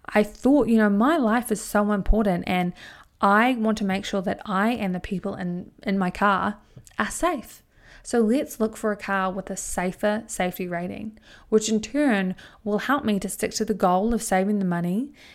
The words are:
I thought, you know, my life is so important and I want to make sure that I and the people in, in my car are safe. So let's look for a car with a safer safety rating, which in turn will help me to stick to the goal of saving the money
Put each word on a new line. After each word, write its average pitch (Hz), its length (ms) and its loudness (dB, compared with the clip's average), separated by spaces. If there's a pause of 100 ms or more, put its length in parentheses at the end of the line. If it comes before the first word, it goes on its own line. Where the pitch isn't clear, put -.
I 208 160 2
thought, 247 460 2
you 226 80 4
know, 214 140 6
my 240 260 4
life 240 340 0
is 202 120 -4
so 208 300 0
important 196 540 2
and 180 280 0 (480)
I 214 320 4
want 220 240 0
to 208 60 -2
make 196 200 -2
sure 202 160 -2
that 202 240 -4
I 208 280 0
and 196 220 -2
the 175 60 -4
people 196 360 -6
in, 180 340 -6 (120)
in 196 160 0
my 180 120 0
car 202 480 0 (400)
are 214 120 -2
safe. - 520 -4 (400)
So 240 180 0
let's 226 380 2
look 220 200 -2
for 214 140 -2
a 202 40 -4
car 190 340 -2
with 190 200 -8
a 190 80 -6
safer 208 680 -4
safety 180 400 -4
rating, 180 520 -8 (320)
which 220 180 4
in 214 140 2
turn 208 520 0 (300)
will 208 140 0
help 269 260 -2
me 208 160 0
to 196 80 -8
stick - 240 -4
to 220 120 -4
the 214 100 -2
goal 190 400 2
of 220 80 -2
saving 196 360 0
the 190 60 -2
money 180 480 -2 (220)